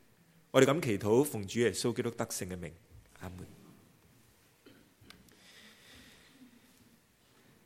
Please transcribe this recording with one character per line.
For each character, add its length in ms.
我 120
哋 40
咁 160
祈 180
禱， 240
奉 240
主 120
耶 120
穌 220
基 80
督 80
得 160
勝 200
嘅 120
名， 160
阿 100
門。 180